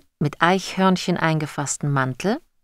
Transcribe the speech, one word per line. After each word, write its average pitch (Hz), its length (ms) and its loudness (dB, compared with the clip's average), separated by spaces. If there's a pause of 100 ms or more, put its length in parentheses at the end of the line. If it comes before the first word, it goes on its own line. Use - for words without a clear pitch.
(180)
mit - 240 -2
Eichhörnchen 185 760 2
eingefassten 151 760 -2
Mantel, 139 500 -2 (220)